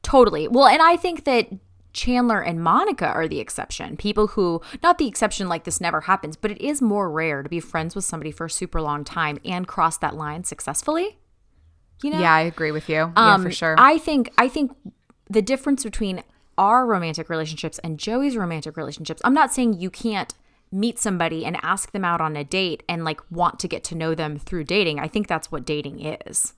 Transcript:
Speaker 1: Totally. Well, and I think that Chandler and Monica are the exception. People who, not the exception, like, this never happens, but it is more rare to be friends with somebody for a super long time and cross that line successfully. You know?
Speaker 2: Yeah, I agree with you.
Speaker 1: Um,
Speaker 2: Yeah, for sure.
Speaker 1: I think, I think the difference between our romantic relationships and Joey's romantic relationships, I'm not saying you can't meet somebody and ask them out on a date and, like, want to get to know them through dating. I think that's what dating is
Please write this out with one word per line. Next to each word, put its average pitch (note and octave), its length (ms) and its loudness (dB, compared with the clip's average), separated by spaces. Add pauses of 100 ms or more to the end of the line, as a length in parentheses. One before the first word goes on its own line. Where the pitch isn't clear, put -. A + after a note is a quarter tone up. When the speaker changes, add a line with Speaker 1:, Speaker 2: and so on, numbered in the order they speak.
Speaker 1:
Totally. G3 440 4
Well, B3+ 200 8
and C#4+ 140 8
I E4+ 140 8
think E4+ 280 -6
that A#3+ 260 2 (440)
Chandler A#3+ 480 0
and E3+ 200 -4
Monica G#3 460 2
are E3 200 -2
the D3+ 120 -4
exception. - 580 -10
People G#3 300 0
who, F3 340 -2 (200)
not F4 160 4
the C#4+ 100 0
exception, G3+ 400 -2
like, E3 160 -4
this - 160 -6
never - 220 -2
happens, E3+ 340 -2
but G#3 140 -4
it G#3 100 -8
is C#4+ 220 -4
more G3+ 280 0
rare D3+ 340 -4
to D3 60 -10
be E3+ 100 -4
friends D#3+ 360 -6
with G3 80 -4
somebody D#3 280 -6
for E3 140 -10
a D#3+ 40 -10
super - 320 -4
long D3 220 -4
time D3+ 420 -4
and F3+ 220 -4
cross C4 320 0
that - 160 -4
line D3+ 280 -8
successfully. - 760 -4 (800)
You G3 80 -2
know? F3 100 0
Speaker 2:
Yeah, E3+ 140 4
I D#3+ 80 6
agree D#3+ 300 -2
with D3+ 180 -6
you. D#3 140 2
Speaker 1:
Um, E3+ 120 -4
Speaker 2:
Yeah, G#3+ 220 8
for F3+ 140 0
sure. D#3+ 260 0
Speaker 1:
I D#4 220 8
think, D4 400 0
I B3 80 4
think C#4 240 -2 (580)
the G#3+ 140 2
difference C4 400 0
between G3+ 400 -4 (340)
our A3+ 280 6
romantic E3+ 440 -2
relationships D#3+ 540 -6
and D#3+ 160 -8
Joey's B3+ 360 -2
romantic E3 400 -4
relationships, D#3 480 -8
I'm C4 120 4
not C#4 180 4
saying A#3+ 260 2
you F3+ 120 -6
can't - 420 -4 (380)
meet G#3 260 -2
somebody E3 480 -2
and E3+ 160 -4
ask F#3 300 -4
them G3 120 -4
out E3+ 180 0
on D#3 140 -2
a D3 80 -6
date F3+ 460 -2
and, E3+ 160 -4
like, D#3+ 240 -4
want E3+ 300 -2
to F#3 80 -6
get - 180 -6
to E3 100 -8
know D#3+ 200 -2
them D3+ 240 -6
through E3+ 240 -6
dating. E3+ 360 0
I D3+ 80 -6
think G#3 200 -2
that's - 240 -4
what D3+ 120 -8
dating D3 400 -6
is - 540 -6